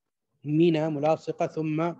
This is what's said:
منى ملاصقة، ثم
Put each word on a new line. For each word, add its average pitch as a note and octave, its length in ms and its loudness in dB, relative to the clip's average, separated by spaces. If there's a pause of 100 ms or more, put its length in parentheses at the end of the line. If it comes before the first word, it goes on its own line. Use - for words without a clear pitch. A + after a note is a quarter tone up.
(440)
منى D#3 440 2
ملاصقة، D#3 580 -2
ثم D#3+ 540 -4